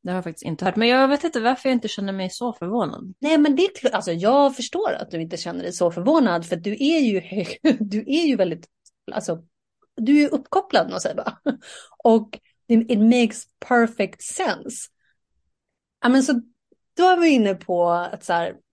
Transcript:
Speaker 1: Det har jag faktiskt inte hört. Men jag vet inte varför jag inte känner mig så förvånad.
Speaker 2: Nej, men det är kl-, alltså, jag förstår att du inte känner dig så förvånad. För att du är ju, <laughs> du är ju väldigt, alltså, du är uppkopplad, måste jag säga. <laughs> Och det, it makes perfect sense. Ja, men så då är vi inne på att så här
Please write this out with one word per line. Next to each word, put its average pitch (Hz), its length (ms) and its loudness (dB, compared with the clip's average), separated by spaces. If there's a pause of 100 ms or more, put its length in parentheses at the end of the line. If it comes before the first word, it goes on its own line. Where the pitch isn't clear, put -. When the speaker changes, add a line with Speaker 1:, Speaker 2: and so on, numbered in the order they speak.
Speaker 1:
Det 180 60 -10
har 185 80 -4
jag 180 60 -6
faktiskt - 220 -12
inte 165 200 -6
hört. 185 100 0
Men 220 120 2
jag 262 200 4
vet 285 160 0
inte 320 160 -4
varför 247 300 0
jag 262 60 2
inte 226 120 -4
känner 196 260 -6
mig 190 160 -6
så 240 240 -8
förvånad. 190 640 -6
Speaker 2:
Nej, 311 180 2
men 294 180 4
det 359 100 4
är 392 100 -2
kl-, - 180 -2
alltså, 196 180 -4
jag 262 440 2
förstår 359 380 -4
att - 180 -10
du 165 100 -6
inte 165 160 -10
känner 175 260 -10
dig 175 100 -8
så 170 180 0
förvånad. 185 540 2
För 180 100 -4
att 165 80 -10
du 202 80 -4
är 302 280 0
ju, 208 220 2 (420)
<laughs> 226 160 4
du 208 200 -4
är 320 260 -2
ju 269 100 2
väldigt, 170 320 -2 (440)
alltså, - 320 -8 (520)
du 285 280 4
är 285 100 0
uppkopplad, 262 580 -2
måste 185 240 -6
jag - 20 -4
säga. - 260 -8
<laughs> - 140 -4 (460)
Och 226 360 2 (280)
det, 240 60 2
it 226 260 2
makes 226 460 2 (220)
perfect 233 540 0
sense. - 680 -6 (1120)
Ja, 247 80 2
men 262 140 4
så 262 180 0 (560)
då 339 60 2
är 370 140 6
vi 339 120 4
inne 214 260 2
på 175 340 0
att 175 340 -4
så 180 100 -4
här 170 220 -2 (180)